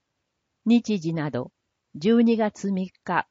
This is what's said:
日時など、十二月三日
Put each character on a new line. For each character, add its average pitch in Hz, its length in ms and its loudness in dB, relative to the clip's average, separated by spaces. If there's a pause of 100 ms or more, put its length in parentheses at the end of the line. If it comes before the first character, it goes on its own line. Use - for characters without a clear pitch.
(640)
日 220 340 2
時 160 140 -4
な 151 180 -4
ど、 123 220 -8 (400)
十 220 280 2
二 233 140 4
月 208 360 -4
三 185 200 -4 (120)
日 170 280 -2